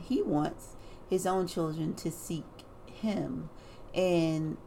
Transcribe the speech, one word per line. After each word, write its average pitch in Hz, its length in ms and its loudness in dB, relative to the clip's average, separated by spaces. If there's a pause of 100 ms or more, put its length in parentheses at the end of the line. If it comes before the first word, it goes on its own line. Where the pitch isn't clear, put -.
he 269 140 2
wants 156 540 0 (340)
his 185 160 4
own 185 220 4
children 160 480 0
to - 160 -2
seek 160 320 -4 (420)
him. 160 640 -2 (460)
And 160 720 4